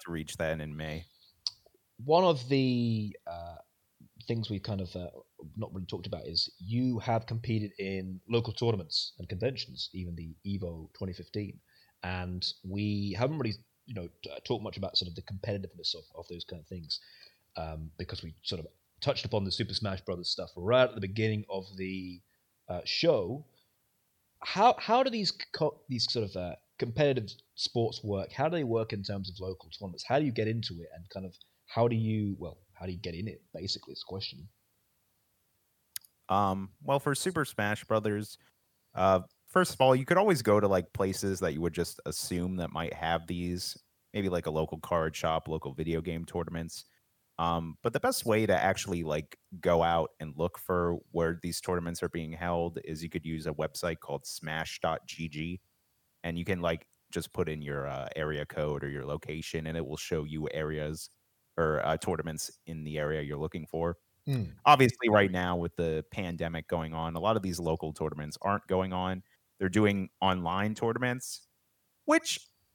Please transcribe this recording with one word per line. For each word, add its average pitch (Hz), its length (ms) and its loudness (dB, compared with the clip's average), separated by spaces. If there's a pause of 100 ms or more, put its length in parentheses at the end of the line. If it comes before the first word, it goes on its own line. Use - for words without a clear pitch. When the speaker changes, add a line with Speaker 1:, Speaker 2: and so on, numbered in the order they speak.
Speaker 1:
to 85 60 -4
reach 78 260 -4
that 80 240 0
in 76 120 -6
May. 78 300 -6 (1000)
Speaker 2:
One 165 180 6
of 139 260 4
the, 120 680 4 (100)
uh, 85 300 -10 (720)
things 113 220 -2
we've 98 120 -2
kind 98 180 -2
of, 90 140 -6
uh, 90 160 -6 (460)
not 107 180 -6
really 92 120 -6
talked 90 200 -6
about 76 220 -8
is - 320 0
you 117 400 0
have 113 260 0
competed 113 540 -2
in 95 480 -4
local 113 240 2
tournaments 107 640 0
and 90 100 -8
conventions, 113 640 -4
even 90 200 -6
the 82 220 -10 (100)
Evo 87 480 -6
twenty 92 200 -6
fifteen. 98 460 -8 (440)
And 90 420 -4 (180)
we 101 540 -2
haven't 143 200 0
really, 113 180 -2 (300)
you 120 80 -10
know, 87 140 -8 (140)
t-, - 80 -14 (140)
talked 110 180 -2
much 101 140 -8
about 95 200 -4
sort 87 120 0
of 82 80 -10
the 87 60 -10
competitiveness 95 720 -6
of, 78 80 -16 (100)
of 85 140 -14
those 87 160 -10
kind 87 160 -12
of 76 80 -20
things, 85 320 -8 (560)
um, 80 420 -6
because - 240 -8
we 80 220 -12
sort 90 160 -4
of 78 80 -12 (320)
touched - 240 0
upon 101 200 2
the 95 80 -2
Super 107 220 -2
Smash 95 280 -2
Brothers 87 280 -4
stuff - 260 -4
right 110 320 6
at 107 60 -6
the 113 60 -6
beginning 107 500 0
of 95 140 -6 (120)
the, 92 460 -8 (460)
uh, 87 160 -4
show. 135 600 2 (920)
How, 240 380 6
how 240 240 4
do 262 80 2
these 220 220 0
co-, - 560 -2
these 123 240 0
sort 107 180 0
of, - 60 -10
uh, 90 200 -4 (220)
competitive 127 500 2 (280)
sports - 480 -2
work? 98 280 -2
How 143 160 0
do 170 80 0
they 151 80 0
work 113 280 0
in 101 100 -4
terms 98 280 -4
of 92 100 -14
local 92 300 -8
tournaments? 92 360 -12
How 135 140 4
do 156 40 2
you 131 80 2
get 113 140 0
into 110 340 -2
it, 82 140 -14
and 85 160 -16
kind 95 160 -8
of 87 80 -12 (320)
how 117 220 4
do 113 80 2
you, 107 420 2
well, 87 200 -10 (160)
how 92 120 -10
do 92 60 -6
you 87 60 -8
get 87 180 -8
in 98 120 -6
it, - 140 -12 (100)
basically, - 400 -8
is - 80 -12
the - 80 -14
question. 90 400 -10 (1800)
Speaker 1:
Um, 95 420 2 (120)
well, 143 180 2
for 143 140 0
Super 170 300 0
Smash 104 400 -2
Brothers, 107 540 0 (560)
uh, 92 280 6 (260)
first 180 260 4
of - 60 -8
all, 131 160 10
you 131 80 0
could 175 140 6
always 190 240 6
go 104 180 8
to, 101 80 4
like, 92 240 4
places 98 480 0
that 82 140 2
you 76 80 -2
would 85 120 0
just - 320 -4
assume 90 500 -2
that 85 140 -2
might 82 240 -4
have 82 320 0
these, 87 500 -4 (380)
maybe, 98 140 0
like, 87 180 0
a 82 40 0
local 80 300 0
card 80 360 0
shop, 80 320 0
local 78 260 -4
video 80 260 -2
game 82 240 -6
tournaments. 82 640 -6 (520)
Um, 82 440 0
but 120 100 0
the 143 80 0
best 254 260 0
way 110 200 4
to 95 80 6
actually, 92 500 2
like, 76 340 -2 (220)
go 85 220 6
out 82 280 4 (100)
and 78 160 -8
look 82 220 0
for 87 400 2 (140)
where 85 300 2
these 87 180 -4
tournaments 85 420 -2
are 87 80 -2
being 80 220 -6
held 85 520 -2
is 78 180 -8
you 82 80 -8
could 80 160 -6
use 80 200 -4
a 78 60 -2
website 78 480 -4
called 71 260 -6
smash 80 540 -6
dot 80 260 -2
G 82 220 -8
G, 80 320 -8 (640)
and 85 140 -4
you 87 60 -4
can, 90 160 -2
like, 85 280 -2 (240)
just - 200 -6
put 85 160 -2
in 78 140 -6
your, 71 260 -4
uh, 67 280 -6
area 76 300 -2
code 73 380 -2
or 71 60 -4
your 69 160 -6
location, 78 600 -6
and 80 80 -4
it 82 100 -2
will 76 120 -6
show 78 260 -2
you 76 280 -4
areas 76 580 -4 (460)
or, 78 300 2
uh, 78 100 4
tournaments 80 540 -4 (160)
in 80 180 -8
the 76 140 -4
area 76 240 0
you're 71 160 -6
looking 78 280 -6
for. 85 320 -2 (280)
Speaker 2:
Mm. 120 400 -2
Speaker 1:
Obviously, 131 440 8
right 101 200 8
now 90 260 2
with 85 200 -2
the 80 360 0
pandemic 82 560 -4
going 80 260 -2
on, 82 220 -2
a 80 40 -4
lot 110 160 4
of 101 60 2
these 87 180 -4
local 80 320 0
tournaments 76 500 -6
aren't 101 260 2
going 92 240 2
on. 92 300 -2 (360)
They're 95 120 2
doing 101 400 4 (100)
online 92 540 2
tournaments, 123 760 -2 (580)
which 320 340 4 (340)